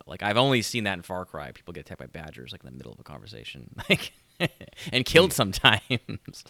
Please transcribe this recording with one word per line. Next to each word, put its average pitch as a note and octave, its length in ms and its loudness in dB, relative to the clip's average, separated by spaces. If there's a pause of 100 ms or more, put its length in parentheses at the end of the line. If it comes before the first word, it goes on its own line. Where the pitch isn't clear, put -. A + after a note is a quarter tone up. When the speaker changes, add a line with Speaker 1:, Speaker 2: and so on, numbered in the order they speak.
Speaker 1:
like, - 160 -12
I've G#2 140 2
only C3 280 6
seen A2+ 200 -4
that G2 120 0
in F2 60 -10
Far F#2 220 -8
Cry. D2 300 -12
People - 200 -18
get D#2+ 80 -12
attacked - 200 -16
by C2+ 60 -12
badgers, C2 440 -16
like, - 140 -18
in C2 40 -18
the B1+ 60 -16
middle C2 160 -16
of - 80 -20
a - 40 -20
conversation, A#1 760 -16
<laughs> - 80 -10
like, - 220 2 (800)
and B2 140 2
killed E3+ 260 8
Speaker 2:
Hmm. - 40 -4
Speaker 1:
sometimes. - 1120 0